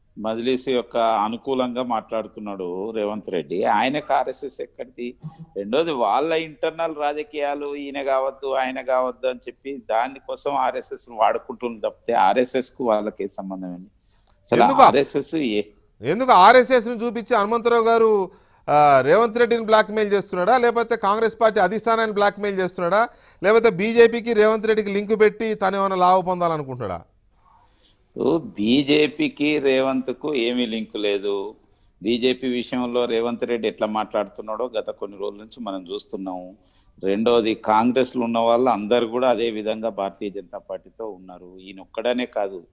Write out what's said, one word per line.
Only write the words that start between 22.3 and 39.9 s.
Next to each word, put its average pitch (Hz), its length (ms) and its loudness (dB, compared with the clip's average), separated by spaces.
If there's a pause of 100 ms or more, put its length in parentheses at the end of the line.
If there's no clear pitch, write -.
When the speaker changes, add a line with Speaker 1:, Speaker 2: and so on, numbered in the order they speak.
Speaker 2:
చేస్తున్నాడా, 185 500 0 (360)
లేకపోతే 226 260 4
బీజేపీకి 226 600 4
రేవంత్ 214 340 4
రెడ్డికి 214 260 0
లింక్ 202 280 -2
పెట్టి 214 340 2
తను 196 220 -2
ఏమైనా 196 200 0
లాభ 180 300 4
పొందాలనుకుంటున్నాడా? 135 760 -4 (1160)
Speaker 1:
ఓ, 160 200 2
బీజేపీకి 143 1200 0
రేవంత్కు 131 760 -2
ఏమీ 123 320 -2
లింక్ 110 300 -8
లేదు. 101 580 -4 (480)
బీజేపీ 123 460 -2
విషయంలో 123 560 -4
రేవంత్ 117 400 -4
రెడ్డి 110 240 -4
ఎట్లా 107 180 -4
మాట్లాడుతున్నాడో 107 920 -6
గత 104 120 -6
కొన్ని 101 280 -14
రోజుల 101 200 -8
నుంచి 110 260 -18
మనం 95 280 -10
చూస్తున్నాము. 95 640 -12 (480)
రెండోది, 110 500 2
కాంగ్రెస్లో 120 680 0
ఉన్న 117 160 -2
వాళ్ళు 117 320 2
అందరూ 110 360 0
కూడా 123 240 -2
అదే 117 200 0
విధంగా 110 380 -6
భారతీయ 101 420 -6